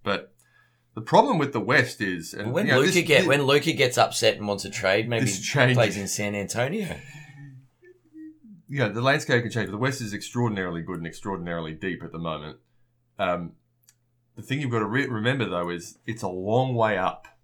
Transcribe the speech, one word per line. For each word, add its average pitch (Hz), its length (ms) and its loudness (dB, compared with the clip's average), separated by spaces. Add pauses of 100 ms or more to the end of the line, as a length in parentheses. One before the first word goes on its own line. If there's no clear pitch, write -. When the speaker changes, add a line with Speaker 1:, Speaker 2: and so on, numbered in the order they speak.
Speaker 1:
But 98 320 -4 (600)
the 110 80 -8
problem 262 360 4
with 143 140 0
the 113 80 0
West 123 400 2
is, 90 340 -4
and, 110 180 -6
Speaker 2:
When 175 140 0
Speaker 1:
you 143 60 2
know, 131 80 6
Speaker 2:
Luka 180 120 4
Speaker 1:
this, 170 140 4
Speaker 2:
get, 139 160 6
Speaker 1:
thi-, 107 60 2
Speaker 2:
when 143 160 4
Luka 147 280 4
gets 123 240 2
upset 110 420 4
and 104 100 -4
wants 101 160 -2
a 98 60 -8
trade, 101 380 2
maybe 113 180 0
Speaker 1:
this 95 140 -2
changes. 127 360 4
Speaker 2:
plays 107 200 4
in 98 120 -6
San 104 260 -4
Antonio. 127 640 -4 (1700)
Speaker 1:
You 120 100 -6
know, 117 100 2
the 107 140 -2
landscape 135 400 2
can 110 100 -4
change, 110 160 -2
but 95 40 -6
the 104 60 -6
West 127 220 -2
is 104 140 -8
extraordinarily 98 680 -2
good 90 140 -8
and 82 100 -8
extraordinarily 85 680 -6
deep 90 280 -6
at 82 80 -12
the 82 80 -12
moment. 78 380 -8 (600)
Um, 87 340 -2 (840)
the 117 80 -16
thing 135 180 -4
you've 135 100 -4
got 117 80 0
to 107 80 0
re-, 127 200 0
remember, 120 420 0
though, 87 200 -2
is 87 380 -8
it's 110 160 -8
a 101 60 -4
long 110 460 0
way 110 220 2
up. - 320 -4 (160)